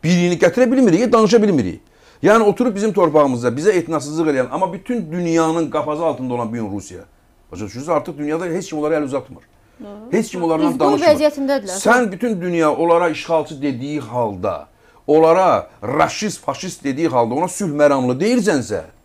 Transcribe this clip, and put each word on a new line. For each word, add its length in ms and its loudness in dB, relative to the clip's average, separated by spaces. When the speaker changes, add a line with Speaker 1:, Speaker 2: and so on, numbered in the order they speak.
Speaker 1:
birini 380 2
gətirə 300 4
bilmirik, 400 4
danışa 300 4
bilmirik. 380 0
Yəni 280 4
oturub 240 -2
bizim 180 -2
torpağımızda 600 2
bizə 240 2
etinasızlıq 540 -2
eləyən, 180 -2
amma 220 -4
bütün 400 -6
dünyanın 580 0
qapazı 340 -4
altında 300 -4
olan 180 -6
bir 60 -8
gün 180 -8
Rusiya. 300 -14
Başa 120 -10
düşürsünüz, 240 -12
artıq 300 -4
dünyada 260 -6
heç 240 -6
kim 100 -8
onlara 200 -2
əl 60 -2
uzatmır. 380 -8
Speaker 2:
Doğru. 300 -16
Speaker 1:
Heç 200 0
kim 140 -8
onlarla 260 0
Speaker 2:
İzgul 100 -4
Speaker 1:
danışmır. 260 2
Speaker 2:
vəziyyətindədirlər. 800 0
Speaker 1:
Sən 260 2
bütün 280 -4
dünya 340 2
onlara 340 2
işğalçı 540 -4
dediyi 380 -4
halda, 680 -4
onlara 640 4
raşist, 580 -2
faşist 440 -8
dediyi 240 -2
halda 260 0
ona 140 -2
sülh 240 -4
məramlı 480 2
deyirsənsə 640 0